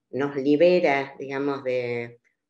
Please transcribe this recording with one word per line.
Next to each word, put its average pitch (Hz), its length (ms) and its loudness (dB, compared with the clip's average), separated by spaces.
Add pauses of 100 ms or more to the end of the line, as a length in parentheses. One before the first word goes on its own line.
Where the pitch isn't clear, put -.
nos 139 260 -4
libera, 147 840 2
digamos, 139 440 -6
de, 120 580 -6 (300)